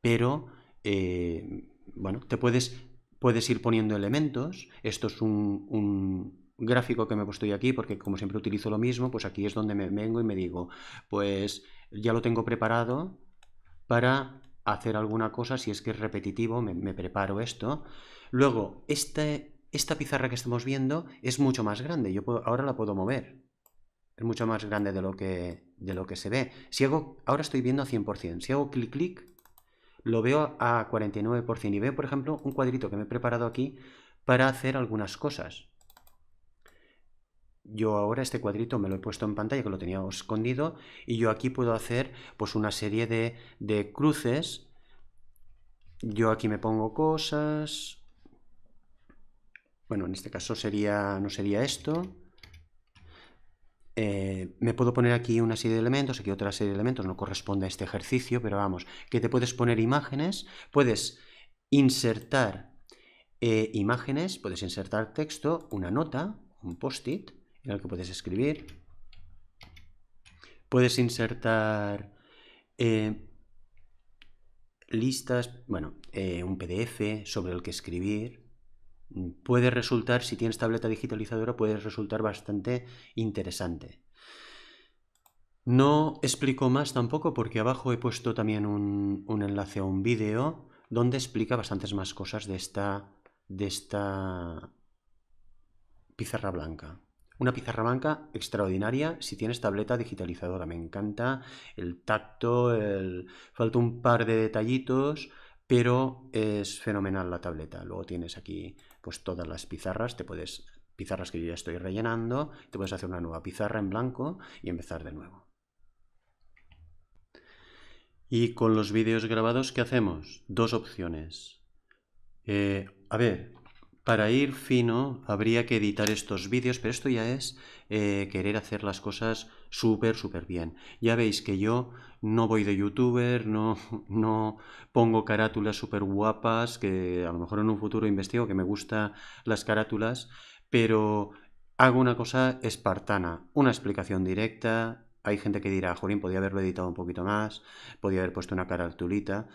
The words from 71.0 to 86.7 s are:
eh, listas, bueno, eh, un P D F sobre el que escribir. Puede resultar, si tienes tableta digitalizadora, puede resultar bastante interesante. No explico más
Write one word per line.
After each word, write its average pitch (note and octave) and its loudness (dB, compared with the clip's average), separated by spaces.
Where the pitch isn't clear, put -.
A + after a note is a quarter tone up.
eh, A2 2
listas, B2 -2
bueno, - -6
eh, F2+ -2
un F#2 -2
P F#2 -6
D F2+ -2
F G#2+ -4
sobre F2+ -4
el F2 -6
que - -8
escribir. G#2 -4
Puede B2 6
resultar, B2 2
si - -6
tienes A2+ 0
tableta A2+ 0
digitalizadora, A2 -2
puede G#2+ 2
resultar G#2+ -4
bastante G#2+ -2
interesante. F#2+ -4
No D3 6
explico C3 2
más C3+ 2